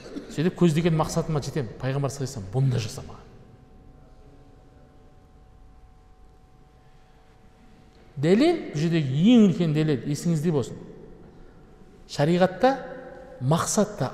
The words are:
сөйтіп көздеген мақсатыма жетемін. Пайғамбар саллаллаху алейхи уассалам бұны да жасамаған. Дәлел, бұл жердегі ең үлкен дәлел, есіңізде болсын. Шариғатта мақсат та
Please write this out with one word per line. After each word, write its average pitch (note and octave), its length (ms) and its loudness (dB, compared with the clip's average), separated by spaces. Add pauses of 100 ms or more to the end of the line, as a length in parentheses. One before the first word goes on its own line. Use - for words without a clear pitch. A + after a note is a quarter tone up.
(340)
сөйтіп F3 260 -2
көздеген E3 380 4
мақсатыма D#3+ 420 -2
жетемін. B2+ 400 -6
Пайғамбар C3+ 320 -4
саллаллаху A#2+ 300 -8
алейхи F#2+ 80 -12
уассалам - 20 -12
бұны C3 220 2
да A#2 100 -2
жасамаған. - 380 -12 (4000)
Дәлел, A3+ 440 4 (120)
бұл - 80 -8
жердегі D#3 460 0 (100)
ең A3 140 8
үлкен E3 260 2
дәлел, D3+ 320 0
есіңізде D#3+ 480 -2
болсын. B2+ 240 -2 (1400)
Шариғатта F3+ 640 2 (640)
мақсат E3+ 560 0
та B2+ 160 -4